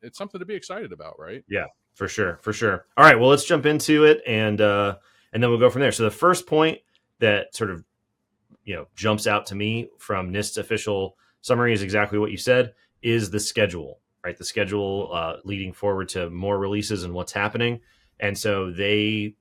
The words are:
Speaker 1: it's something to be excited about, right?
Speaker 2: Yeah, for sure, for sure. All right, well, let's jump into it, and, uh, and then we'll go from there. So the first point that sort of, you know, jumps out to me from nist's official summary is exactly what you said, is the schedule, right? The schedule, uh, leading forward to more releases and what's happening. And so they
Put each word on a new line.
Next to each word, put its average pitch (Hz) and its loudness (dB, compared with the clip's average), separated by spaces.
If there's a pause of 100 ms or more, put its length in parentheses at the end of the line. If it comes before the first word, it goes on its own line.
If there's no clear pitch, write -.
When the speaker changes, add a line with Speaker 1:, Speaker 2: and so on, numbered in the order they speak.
Speaker 1:
it's 117 -18
something 196 -12
to 175 -14
be 202 -10
excited 185 -12
about, 78 -16
right? 82 -16
Speaker 2:
Yeah, 98 -4 (280)
for 98 -6
sure, 92 -4
for 107 -4
sure. 104 -2 (140)
All 143 10
right, 143 10
well, 123 6
let's 143 4
jump 156 2
into 151 4
it, 151 8
and, 110 0
uh, 101 2 (360)
and 113 -2
then 123 4
we'll 117 2
go 123 8
from 127 -2
there. 131 2
So - -4
the 107 4
first 170 2
point 156 2 (400)
that 104 2
sort 107 -4
of, 85 -12 (800)
you 101 -10
know, 78 -10 (100)
jumps 107 0
out 104 0
to - -12
me 110 -4 (100)
from 95 -6
nist's 101 -4
official 101 -4 (240)
summary 120 0
is 101 -2
exactly 104 -2
what 104 -2
you 95 -10
said, 123 2 (260)
is 117 0
the 101 -4
schedule, 90 -4 (240)
right? 87 -8
The 90 -16
schedule, 98 -4
uh, 82 -6
leading 95 -8
forward 95 -4
to 90 -6
more 95 -2
releases 101 -4
and 87 -8
what's 90 -8
happening. 113 -2 (380)
And 101 -4
so 98 -2
they 104 -2